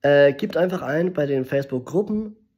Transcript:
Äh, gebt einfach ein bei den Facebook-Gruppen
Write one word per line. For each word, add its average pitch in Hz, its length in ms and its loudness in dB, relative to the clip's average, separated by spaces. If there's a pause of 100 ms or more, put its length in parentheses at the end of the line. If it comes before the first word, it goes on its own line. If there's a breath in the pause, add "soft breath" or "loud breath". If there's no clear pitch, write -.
Äh, 143 300 6
gebt 196 240 -4
einfach 180 240 0
ein 165 320 -2
bei 147 140 -2
den 135 180 -2
Facebook-Gruppen 185 880 -4 (220)